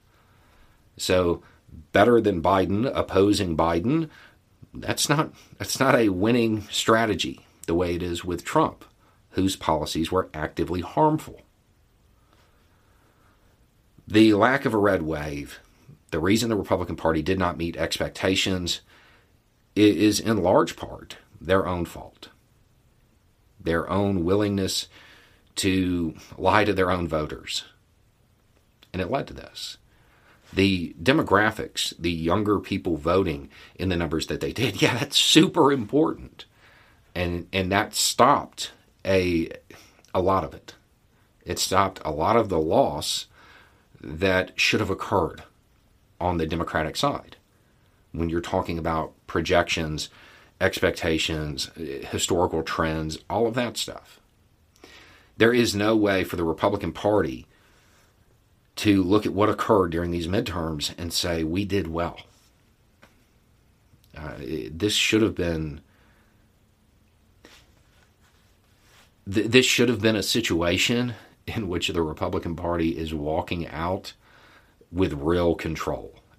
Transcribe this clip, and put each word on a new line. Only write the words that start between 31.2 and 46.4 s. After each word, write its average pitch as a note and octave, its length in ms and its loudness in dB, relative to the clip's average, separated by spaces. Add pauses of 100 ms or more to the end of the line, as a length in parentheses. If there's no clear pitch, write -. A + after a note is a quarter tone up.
the F2 120 -2
younger F2+ 480 0
people F#2 380 -2
voting D#2 520 0 (260)
in F#2 140 -4
the F2+ 60 0
numbers D#2+ 320 -2
that D#2 140 -6
they - 120 -4
did, G#2+ 280 -4
<laughs> - 0 -
yeah, B2 160 2
that's C#3+ 200 -2
super D#3 540 4
important. C3+ 760 -2 (680)
And, F2 400 -4
and F#2 180 0
that G#2+ 220 0
stopped - 760 0 (340)
a, F2+ 460 2 (640)
a F#2 60 0
lot F#2 220 2
of C#2+ 100 -10
it. - 220 -20 (720)
It E2 140 -6
stopped F#2+ 440 0
a D#2 80 -4
lot F2 260 2
of G#2+ 120 2
the E2+ 100 0
loss E2 680 0 (760)
that F#2 580 0
should - 200 2
have F#2+ 100 -2
occurred F#2 540 -2 (760)
on F2 180 0
the D#2+ 80 -2